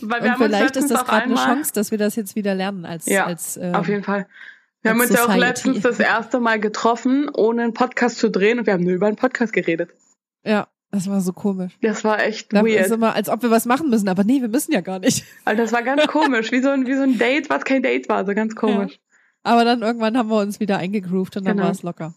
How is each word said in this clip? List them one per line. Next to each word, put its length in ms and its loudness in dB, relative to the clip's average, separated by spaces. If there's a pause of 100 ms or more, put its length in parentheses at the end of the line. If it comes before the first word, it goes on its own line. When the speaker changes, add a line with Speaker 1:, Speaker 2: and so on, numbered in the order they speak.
Speaker 1:
Weil 220 -4
wir 60 0
Speaker 2:
Und 40 2
Speaker 1:
haben 100 0
uns 40 6
Speaker 2:
vielleicht 180 2
ist 120 0
Speaker 1:
letztens 160 0
Speaker 2:
das 100 2
Speaker 1:
auch 40 -12
Speaker 2:
grad 180 2
eine 80 -2
Speaker 1:
einmal 220 2
Speaker 2:
Chance, 200 -2
dass 160 -2
wir 80 -2
das 180 -2
jetzt 200 -8
wieder 180 -2
lernen 300 -4
als, 220 -10
Speaker 1:
Ja, 200 2
Speaker 2:
als, 300 -8
ähm, 180 -4
Speaker 1:
auf 140 -2
jeden 160 -2
Fall. 220 -4 (560)
Wir 100 2
haben 80 2
Speaker 2:
als 100 2
Speaker 1:
uns 80 6
ja 60 4
auch 40 2
Speaker 2:
Society. 180 4
Speaker 1:
letztens 360 -2
das 180 2
erste 400 0
Mal 200 2
getroffen, 760 0
ohne 300 2
einen 100 -2
Podcast 440 0
zu 120 2
drehen 300 2
und 60 -6
wir 80 4
haben 100 0
nur 100 0
über 140 0
einen 80 -2
Podcast 360 -2
geredet. 380 -2 (540)
Speaker 2:
Ja, 240 -2 (240)
das 180 -4
war 100 0
so 120 -2
komisch. 500 -6
Speaker 1:
Das 220 -2
war 180 2
echt 300 -4
Speaker 2:
Da 120 4
Speaker 1:
weird. 220 4
Speaker 2:
ist 60 0
immer, 220 2
als 140 -2
ob 140 -2
wir 80 0
was 160 4
machen 240 0
müssen, 180 2
aber 160 2
nee, 160 2
wir 80 -2
müssen 240 -2
ja 80 2
gar 200 -8
nicht. 240 0 (100)
<laughs> 100 -20
Speaker 1:
Also 180 0
das 100 0
war 100 2
ganz 240 2
komisch, 460 0
wie 100 2
so 80 2
ein, 160 0
wie 80 -2
so 80 0
ein 160 2
Date, 320 0
was 140 -2
kein 180 2
Date 260 -2
war, 160 0
so 100 -4
ganz 200 -2
Speaker 2:
Ja. 60 -14
Speaker 1:
komisch. 380 -2 (440)
Speaker 2:
Aber 220 4
dann 180 0
irgendwann 340 -2
haben 140 0
wir 100 2
uns 200 -4
wieder 180 0
eingegroovt 580 -4
und 100 -6
dann 100 0
Speaker 1:
Genau. 120 0
Speaker 2:
war's 140 -4
locker. 340 -10